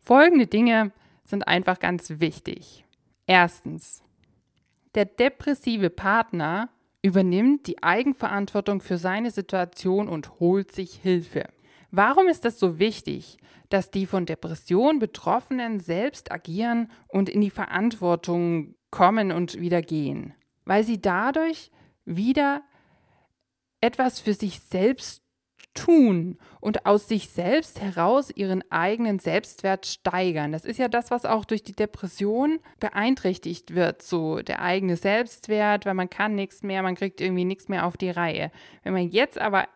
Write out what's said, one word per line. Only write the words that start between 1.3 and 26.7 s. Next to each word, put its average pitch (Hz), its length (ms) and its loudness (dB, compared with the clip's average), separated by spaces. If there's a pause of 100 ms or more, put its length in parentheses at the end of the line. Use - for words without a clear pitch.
einfach 185 320 2
ganz 175 400 -4
wichtig. - 640 -6 (420)
Erstens, 175 800 2 (920)
der 208 100 4
depressive 240 840 0
Partner 196 800 -2 (320)
übernimmt 196 680 4
die - 140 -8
Eigenverantwortung 202 1000 0
für 180 160 -6
seine 196 340 -2
Situation 190 760 -2
und 160 300 -10
holt 185 320 2
sich 185 240 -10
Hilfe. 175 500 -2 (460)
Warum 254 360 6
ist 330 160 0
das 233 160 -2
so 175 180 2
wichtig, 165 600 -2 (320)
dass 190 200 0
die 190 160 -2
von 180 200 -2
Depression 175 760 0
Betroffenen 226 800 -4
selbst 180 520 -6
agieren 233 600 -2 (160)
und 196 220 0
in 208 120 2
die 202 100 2
Verantwortung 175 1200 -2 (160)
kommen 196 400 4
und 170 280 -4
wieder 175 220 0
gehen? 147 520 -6 (320)
Weil 208 180 2
sie 214 180 -2
dadurch 277 680 -2 (320)
wieder 277 600 0 (1160)
etwas 247 380 0
für 208 140 -2
sich 202 260 -6
selbst - 640 -2 (520)
tun 196 600 4 (220)
und - 260 -4